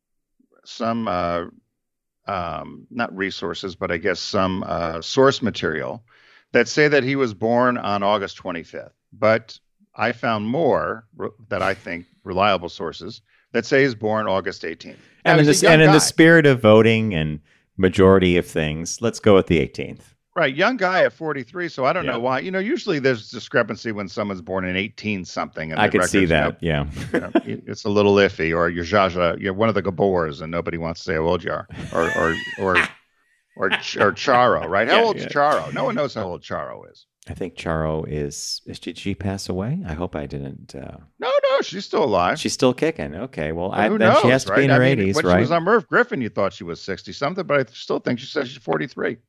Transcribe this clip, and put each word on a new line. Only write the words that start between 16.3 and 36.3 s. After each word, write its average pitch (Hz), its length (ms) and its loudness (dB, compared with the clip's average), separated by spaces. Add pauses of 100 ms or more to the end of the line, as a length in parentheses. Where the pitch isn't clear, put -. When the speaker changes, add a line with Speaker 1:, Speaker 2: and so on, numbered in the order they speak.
Speaker 2:
of 127 160 6
voting 110 540 6
and 78 240 -2 (380)
majority 92 600 6
of 85 80 2
things, 80 560 -4
let's 113 180 -4
go 107 140 6
with 92 140 6
the 85 100 4
eighteenth. - 560 -6 (220)
Speaker 1:
Right, 143 200 0
young 214 220 0
guy 185 260 2
at 123 80 2
forty-three, 160 560 -8
so 135 160 -6
I 139 80 2
don't 170 140 -4
Speaker 2:
Yeah. 127 80 -4
Speaker 1:
know 117 60 -4
why. 127 200 -2
You 170 100 -8
know, 190 100 -4
usually 208 400 -4
there's 123 300 0
discrepancy 113 600 -4
when 101 160 -8
someone's 101 340 -6
born 92 220 -6
in 92 140 -4
eighteen 101 480 -6
something. 80 460 -10
And 80 100 -2
Speaker 2:
I 107 60 4
Speaker 1:
the 104 120 2
Speaker 2:
could 90 100 2
see 95 160 4
Speaker 1:
records, 82 40 0
Speaker 2:
that, 76 340 0
Speaker 1:
you 82 80 -2
know, 73 160 -2 (260)
Speaker 2:
yeah. 180 160 -4 (160)
Speaker 1:
you 113 100 -8
know, - 120 -14
it's 110 160 -12
a 107 60 -4
little 101 260 4
iffy, 92 400 2
or 85 140 2
you're 85 160 -4
Zsa 95 260 2
Zsa, 87 280 0
you're 98 140 -4
one 110 160 2
of 101 60 -2
the 104 60 0
Gabors, 87 580 0
and 80 100 -10
nobody 85 280 -4
wants 82 240 -6
to - 40 -16
say - 100 -4
how 78 80 0
old 85 200 0
you - 80 -6
are, 78 160 -8 (240)
or, 85 260 0
or, 82 180 0 (240)
or, 95 280 0 (680)
or 98 140 -2
Ch-, - 260 -6
or 101 160 2
Charo, 117 520 2
right? 98 220 0
How 185 120 4
Speaker 2:
Yeah, 233 40 4
Speaker 1:
old's 214 200 -2
Speaker 2:
yeah. - 60 -10
Speaker 1:
Charo? 139 440 0
No 202 100 -4
one 240 120 -4
knows 143 180 -4
how 110 100 -6
old 87 180 -8